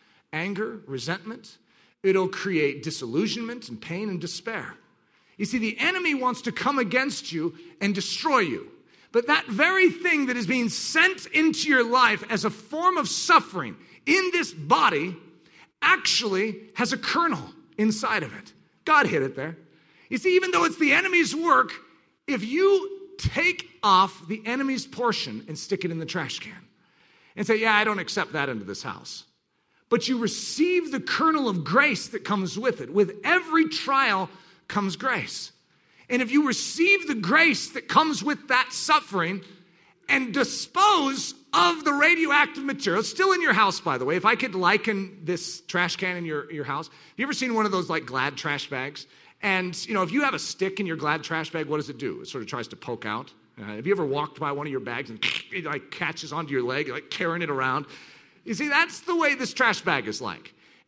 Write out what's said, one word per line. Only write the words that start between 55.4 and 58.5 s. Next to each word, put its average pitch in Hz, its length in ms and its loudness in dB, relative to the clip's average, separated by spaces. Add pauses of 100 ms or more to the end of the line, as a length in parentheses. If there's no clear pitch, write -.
it, 185 120 -6
like, 147 260 -8
catches 160 420 -8
onto 151 200 -6
your 131 100 2
leg, 131 260 -2
like, 135 220 -10
carrying 170 320 -2
it 156 80 -2
around? 131 360 0 (580)
You 233 100 -6